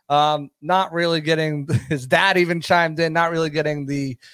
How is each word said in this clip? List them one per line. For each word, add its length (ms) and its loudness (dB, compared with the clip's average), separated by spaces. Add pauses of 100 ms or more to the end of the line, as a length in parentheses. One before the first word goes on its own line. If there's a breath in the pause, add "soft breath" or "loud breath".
Um, 420 0 (120)
not 320 0
really 260 0
getting 480 -2 (120)
<laughs> 100 -8
his 180 -4
dad 300 4
even 240 0
chimed 400 2
in, 100 0
not 200 2
really 180 -2
getting 360 -2
the, 320 -4 (160 soft breath)